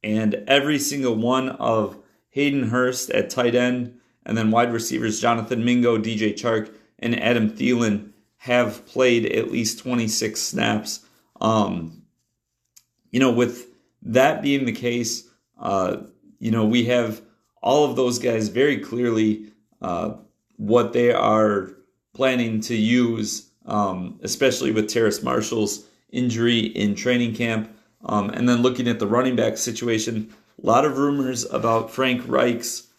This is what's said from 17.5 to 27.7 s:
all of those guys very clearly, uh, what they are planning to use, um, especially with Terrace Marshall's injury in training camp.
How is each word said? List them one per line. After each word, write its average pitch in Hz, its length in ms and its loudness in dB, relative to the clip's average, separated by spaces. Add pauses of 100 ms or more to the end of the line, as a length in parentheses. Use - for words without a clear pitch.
all 147 220 4
of 123 100 0
those 123 240 0
guys 113 300 0
very 131 300 2
clearly, 110 680 0 (340)
uh, 87 340 -4 (420)
what 113 360 2
they 120 200 4
are 107 640 2 (360)
planning 120 480 0
to 117 140 -4
use, 113 760 0 (160)
um, 95 560 -4
especially - 500 0
with 107 160 0
Terrace 113 340 2
Marshall's 113 640 -2 (240)
injury 117 480 2
in 104 380 0
training 120 380 0
camp. 110 360 -2 (340)